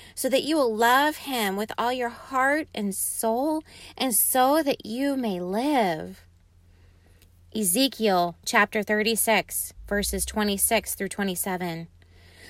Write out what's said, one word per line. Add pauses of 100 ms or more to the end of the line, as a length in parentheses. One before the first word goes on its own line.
(140)
so
that
you
will
love
him
with
all
your
heart
and
soul, (360)
and
so
that
you
may
live." (1300)
Ezekiel (100)
chapter
thirty-six, (120)
verses
twenty-six
through
twenty-seven. (600)